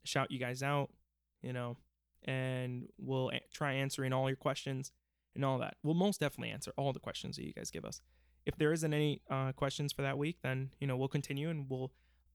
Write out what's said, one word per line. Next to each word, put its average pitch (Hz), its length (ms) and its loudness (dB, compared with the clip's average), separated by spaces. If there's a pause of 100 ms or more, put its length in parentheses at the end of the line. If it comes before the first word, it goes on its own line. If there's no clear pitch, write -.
shout - 260 0
you 131 80 -4
guys 127 240 -4
out, 143 300 2 (480)
you 127 140 -6
know, 120 240 -6 (460)
and 127 720 -2
we'll 131 320 0
a-, 127 100 0 (100)
try 143 220 -2
answering 135 400 0
all 131 160 4
your 131 80 0
questions 135 560 -2 (420)
and - 100 -2
all 135 140 4
that. - 240 -4
We'll 151 120 4
most 196 260 6
definitely 123 300 0
answer 107 260 -6
all 139 160 2
the 123 80 -4
questions - 360 -6
that - 100 -6
you - 80 -8
guys - 160 -6
give - 160 -6
us. - 160 -10 (420)
If - 120 -2
there 156 160 4
isn't 156 200 2
any, 147 380 2
uh, 131 220 0
questions 143 420 0
for 143 80 -2
that 139 160 0
week, 151 240 -2
then, 131 360 -2
you 143 80 -2
know, 131 100 0
we'll 135 120 2
continue 143 400 -2
and 147 220 -4
we'll, 131 200 -2 (440)